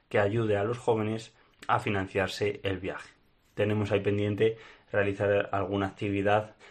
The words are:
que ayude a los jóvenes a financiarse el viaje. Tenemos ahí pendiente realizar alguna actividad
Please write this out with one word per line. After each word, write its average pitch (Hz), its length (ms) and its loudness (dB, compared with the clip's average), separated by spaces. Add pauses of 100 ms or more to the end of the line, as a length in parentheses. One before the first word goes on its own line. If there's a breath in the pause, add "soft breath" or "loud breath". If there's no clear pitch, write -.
que 117 100 2
ayude 104 380 2
a 101 80 0
los 120 140 -4
jóvenes 110 560 -2 (340 soft breath)
a 113 100 2
financiarse 98 840 -2
el 95 140 -2
viaje. 87 320 -10 (440)
Tenemos 107 380 0
ahí 101 80 2
pendiente 104 560 0 (340 loud breath)
realizar 101 600 0
alguna 98 360 -2
actividad 101 680 0 (140 loud breath)